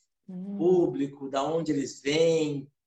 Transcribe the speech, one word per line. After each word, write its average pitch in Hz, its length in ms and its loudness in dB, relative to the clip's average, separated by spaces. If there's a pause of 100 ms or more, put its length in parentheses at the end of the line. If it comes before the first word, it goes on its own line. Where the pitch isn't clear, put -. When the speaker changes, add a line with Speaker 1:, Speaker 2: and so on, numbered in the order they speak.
(280)
Speaker 1:
Hum. 190 300 -10
Speaker 2:
Público, 143 720 0
da 135 140 -2
onde 156 280 -2
eles 135 300 -4
vêm, 151 600 2
o - 60 -20 (180)